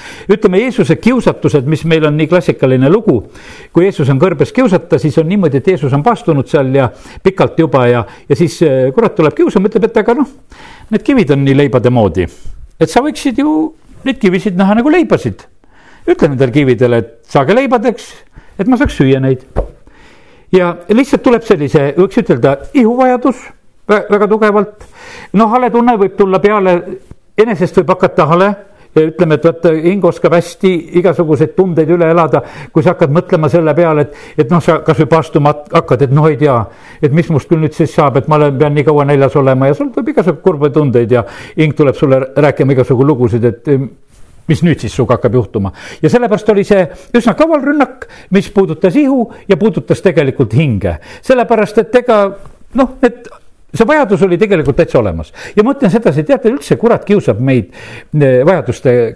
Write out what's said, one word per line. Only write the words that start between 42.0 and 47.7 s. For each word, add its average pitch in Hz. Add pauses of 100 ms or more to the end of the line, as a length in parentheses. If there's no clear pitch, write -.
rääkima 139
igasugu 127
lugusid, 120
et, -
eh, 135 (640)
mis 160
nüüd 165
siis 104
suga 120
hakkab 107
juhtuma. 98 (340)
Ja 156
sellepärast 220
oli 202
see 196 (340)
üsna 226
kaval 302
rünnak, 285 (260)